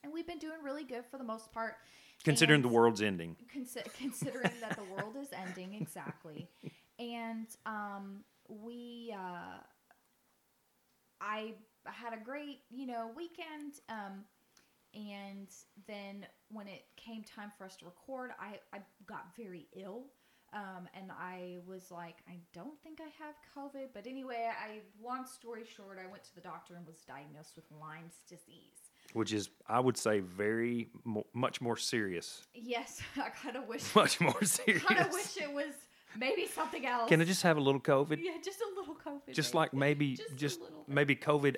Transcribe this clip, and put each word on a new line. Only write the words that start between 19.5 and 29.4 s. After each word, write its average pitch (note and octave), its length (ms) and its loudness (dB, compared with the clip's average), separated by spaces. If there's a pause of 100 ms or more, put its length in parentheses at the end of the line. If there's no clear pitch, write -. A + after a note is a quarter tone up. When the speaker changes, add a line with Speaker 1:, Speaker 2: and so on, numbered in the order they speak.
Speaker 1:
ill. G3 340 -10 (440)
Um, F#3+ 420 -10
and F#3+ 200 -12
I F3+ 520 -8
was F#3 260 -14
like, E3+ 260 -10 (100)
"I F3 60 -16 (200)
don't B3+ 300 -12
think D#4 160 -16
I D#4+ 80 -12 (160)
have D4+ 120 -12 (200)
covid." C#4 380 -8
But G3+ 120 -12
anyway, B3+ 460 -4
I, G#3+ 300 -8 (200)
long B3+ 240 -6
story A#3 380 -12
short, G3 340 -16
I F#3 140 -12
went G3+ 140 -18
to - 100 -20
the F3 60 -18
doctor F3 340 -12
and F3 100 -12
was E3 120 -18 (100)
diagnosed D3 480 -14
with C3+ 80 -18 (160)
Lyme's D#3 360 -12 (120)
disease. - 640 -20 (220)
Speaker 2:
Which G#2+ 180 2
is, G#2 180 0 (200)